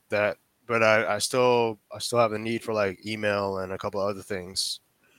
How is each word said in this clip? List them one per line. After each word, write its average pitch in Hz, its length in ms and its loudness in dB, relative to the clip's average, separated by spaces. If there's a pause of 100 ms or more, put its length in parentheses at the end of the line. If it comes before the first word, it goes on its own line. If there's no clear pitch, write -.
(100)
that, 104 260 0 (320)
but 117 160 2
I, 107 320 4
I - 20 -6
still, 120 600 2 (100)
I - 80 -12
still 120 220 0
have 113 100 4
a 107 80 -4
need 113 240 -4
for, 113 100 -6
like, 98 320 -2
email 101 540 -2
and 95 140 -6
a 92 60 -8
couple 104 220 -6
other 95 220 -2
things. 95 560 -6 (400)